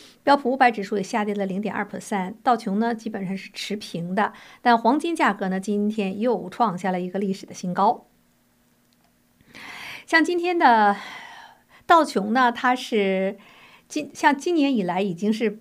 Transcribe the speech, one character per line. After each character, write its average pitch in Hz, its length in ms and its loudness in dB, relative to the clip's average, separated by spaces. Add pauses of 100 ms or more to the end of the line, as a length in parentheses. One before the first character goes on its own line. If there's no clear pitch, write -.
(220)
标 285 160 6
普 269 140 -2
五 269 60 0
百 254 120 6
指 226 140 -2
数 208 140 -4
也 196 40 0
下 208 240 -4
跌 208 80 -4
了 202 140 -4
零 185 120 -4
点 208 140 -6
二 208 100 -4
percent， 190 600 -6
道 240 120 4
琼 208 220 -4
呢， 233 160 0
基 226 160 -8
本 202 160 -6
上 190 100 -6
是 190 180 -12
持 - 220 -8
平 175 380 -8
的。 208 200 0 (280)
但 233 160 6
黄 233 220 2
金 339 160 -4
价 262 180 2
格 202 160 -6
呢， 185 100 -2
今 208 300 -2
天 202 300 -4
又 214 300 -2
创 196 280 0
下 185 140 -2
了 185 80 -2
一 180 100 -6
个 190 80 -6
历 196 160 -2
史 - 140 -10
的 - 80 -20
新 180 180 -6
高。 - 320 2 (2000)
像 320 180 4
今 349 140 0
天 339 220 0
的 214 380 6 (880)
道 330 160 8
琼 214 300 -2
呢， 247 180 4
它 247 240 0
是 196 640 0 (500)
今， 302 240 -6
像 294 240 2
今 349 200 -2
年 277 200 2
以 214 60 2
来 180 220 -2
已 196 100 -2
经 202 180 0
是 220 300 -2